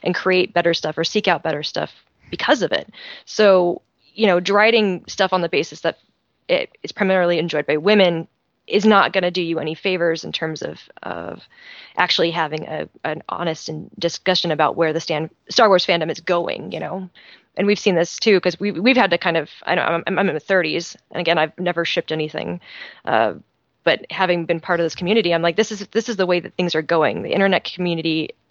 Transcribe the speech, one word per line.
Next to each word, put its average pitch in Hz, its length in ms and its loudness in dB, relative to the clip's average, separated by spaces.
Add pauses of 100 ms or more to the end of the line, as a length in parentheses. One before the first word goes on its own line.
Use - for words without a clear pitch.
and 180 120 0
create 185 380 2
better 170 200 2
stuff 160 240 -4
or 165 60 -2
seek 202 240 -2
out 170 160 0
better 151 200 -4
stuff - 280 -6 (380)
because - 320 0
of 170 100 0
it. - 200 -4 (340)
So, 185 560 4 (320)
you 214 140 2
know, 180 120 4
deriding 202 680 2
stuff 190 260 -2
on 185 80 2
the 170 80 -2
basis 156 320 -2
that 165 160 -2 (500)
it - 360 -2
is - 80 -10
primarily 185 480 2
enjoyed 160 260 -2
by 151 120 0
women 175 500 2 (400)
is 196 180 0
not 196 280 6
gonna 180 180 0
do 180 120 -4
you 165 160 -2
any 160 160 -6
favors 170 480 -2
in - 80 -10
terms 160 300 -6
of, 151 180 -8 (240)
of 85 400 -10 (540)
actually 175 340 2
having 156 360 -4
a, 151 220 -8 (160)
an 156 240 -4
honest - 400 -4
and 156 280 -10
discussion 175 540 -2
about 151 240 2
where 160 160 2
the 156 80 -2
Stan-, 160 300 -4 (200)
Star - 200 6
Wars 185 160 4
fandom 165 260 0
is - 80 -6
going, 175 520 -2
you 160 80 -8
know? 180 280 -8 (480)
And 165 120 0
we've 202 120 2
seen 190 160 2
this 170 240 0
too, 202 220 4
'cause 175 180 -2
we, 202 120 -2
we've 226 260 4
had 196 140 4
to 175 80 2
kind 165 180 0
of, 156 120 -2 (160)
I 170 100 0
know, 170 80 0
I'm, 170 240 0
I'm 185 100 -2 (100)
in 151 60 0
my 151 60 -4
thirties, 170 580 -2 (140)
and 175 100 -6
again, 165 160 2
I've 156 200 0
never 170 280 -2
shipped - 260 -4
anything, 160 480 -6 (460)
uh, 110 300 2 (480)
but - 260 0
having 175 360 0
been 165 140 -2
part 170 200 -2
of 170 40 0
this 160 120 -2
community, 185 360 0
I'm 165 120 0
like, 170 140 0
"This 214 140 0
is, 202 200 -10
this 226 180 -2
is 226 60 -6
the 185 100 0
way 180 140 2
that - 160 -10
things 180 180 -2
are 156 80 0
going." 151 400 0
The - 100 -6
internet 196 340 2
community 165 640 -2 (200)